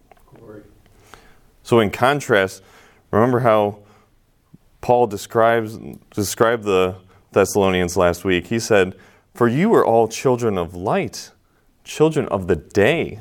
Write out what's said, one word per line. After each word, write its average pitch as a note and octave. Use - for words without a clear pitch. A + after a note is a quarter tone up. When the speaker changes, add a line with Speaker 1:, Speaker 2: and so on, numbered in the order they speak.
Speaker 1:
Glory. G#2+
Speaker 2:
So A#2
in G#2
contrast, B2
remember A#2+
how G#2+
Paul B2
describes, A2+
described A2+
the F#2
Thessalonians F#2+
last F2
week. F2+
He A#2
said, F#2+
"For A#2+
you E3
are C3
all A2+
children A#2
of F2
light, A#2
children D3+
of F#2+
the F2+
day. G#2+